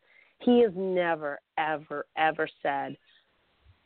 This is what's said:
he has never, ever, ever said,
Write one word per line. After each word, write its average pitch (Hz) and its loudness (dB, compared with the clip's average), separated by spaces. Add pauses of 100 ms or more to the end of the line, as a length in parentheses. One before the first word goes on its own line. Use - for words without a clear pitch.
(400)
he 240 6
has 220 4
never, 175 -2 (180)
ever, 151 -4 (120)
ever 156 0 (120)
said, 139 -4 (880)